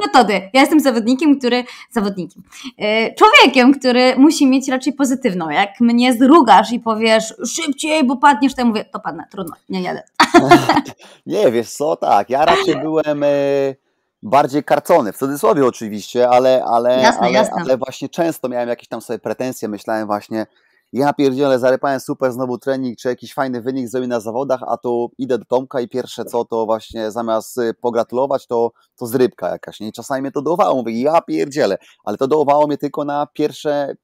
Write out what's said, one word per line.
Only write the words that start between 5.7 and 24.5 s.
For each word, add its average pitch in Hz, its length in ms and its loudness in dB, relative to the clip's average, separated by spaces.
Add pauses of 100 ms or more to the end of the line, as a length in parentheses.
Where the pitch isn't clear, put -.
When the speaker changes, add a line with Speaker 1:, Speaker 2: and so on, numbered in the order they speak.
Speaker 1:
mnie 240 340 4
zrugasz 226 580 6
i 240 80 -4
powiesz: 220 540 0 (120)
„Szybciej, 311 580 -2
bo 254 140 0
padniesz”, 277 380 2
to 262 60 -4
ja 240 40 0
mówię: 220 200 -2
„To - 140 -14
padnę, - 320 -12
trudno, 190 240 -10 (140)
nie 185 120 -6
jadę”. 165 220 -8 (300)
<laughs> 269 140 6 (260)
Speaker 2:
<laughs> - 520 -6
Nie, 180 260 2
wiesz 113 200 -2
co, 156 240 -4
tak, 107 340 2
ja 139 160 2
raczej 180 360 2
byłem, 151 420 -2
e, 147 40 2 (960)
bardziej 135 400 2
karcony, 147 500 2
w - 40 -20
cudzysłowie 143 480 0
oczywiście, 117 640 -2
ale, 127 360 4
ale, 120 360 0
Speaker 1:
Jasne, 123 200 2
Speaker 2:
ale, 120 100 0
Speaker 1:
jasne. 127 340 0
Speaker 2:
ale 131 120 0
właśnie 131 320 -10
często 165 400 -4
miałem 120 200 -4
jakieś 120 180 -8
tam 120 140 -10
sobie 110 180 -8
pretensje, 120 480 -8
myślałem 107 400 -6
właśnie, 107 380 -6 (480)
ja 139 200 0
pierdzielę, 135 460 0
zarypałem 131 400 0
super 131 320 -4
znowu 123 260 -6
trening, 131 420 -6
czy - 80 -8
jakiś 123 260 -8
fajny 131 280 -6
wynik 131 280 -6
zrobię 127 180 -6
na 123 120 -4
zawodach, 123 480 -6